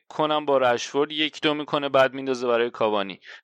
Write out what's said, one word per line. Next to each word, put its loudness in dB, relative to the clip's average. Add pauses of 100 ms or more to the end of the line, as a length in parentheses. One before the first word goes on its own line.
کنم -2
با 4
رشفورد 0
یک -4
دو 0
می‌کنه، -4
بعد 4
میندازه -4
برای 2
کاوانی. -2 (240)